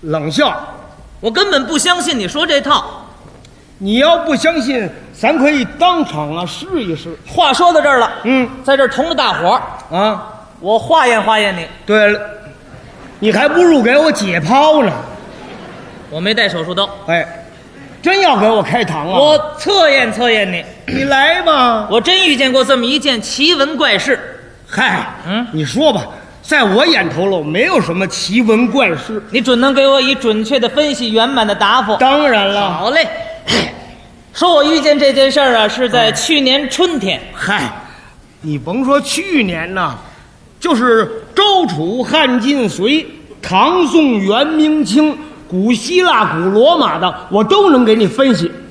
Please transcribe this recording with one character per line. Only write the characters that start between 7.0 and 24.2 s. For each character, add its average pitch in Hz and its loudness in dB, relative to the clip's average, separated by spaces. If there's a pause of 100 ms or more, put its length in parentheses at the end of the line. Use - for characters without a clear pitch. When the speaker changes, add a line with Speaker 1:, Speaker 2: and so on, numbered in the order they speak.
Speaker 2:
话 311 2
说 349 4
到 320 4
这 285 2
儿 269 2
了。 233 2 (140)
Speaker 1:
嗯。 254 0 (160)
Speaker 2:
在 277 2
这 269 2
儿 262 2
同 294 -2
着 330 -2
大 233 0
伙 170 0
儿。 240 0 (340)
Speaker 1:
啊。 202 -2 (280)
Speaker 2:
我 208 0
化 311 2
验 226 2
化 214 2
验 202 0
你。 165 -10 (180)
Speaker 1:
对 208 4
了， 208 2 (1000)
你 208 0
还 240 2
不 320 2
如 330 6
给 233 4
我 311 4
解 190 -2
剖 285 4
呢。 202 2 (1200)
Speaker 2:
我 151 -8
没 190 -2
带 208 0
手 165 -4
术 175 -8
刀。 196 -2 (180)
Speaker 1:
哎， - -4 (560)
真 381 0
要 311 4
给 208 2
我 220 2
开 165 -2
膛 156 -4
啊？ 190 0
Speaker 2:
我 302 4 (200)
测 359 2
验 262 2
测 240 0
验 208 0
你。 175 -6 (220)
Speaker 1:
你 262 -4
来 285 2
吧。 247 2
Speaker 2:
我 226 2
真 370 2
遇 294 2
见 269 0
过 254 2
这 269 2
么 240 -2
一 269 -2
件 254 -2
奇 302 0
闻 294 -2
怪 233 2
事。 269 -2 (480)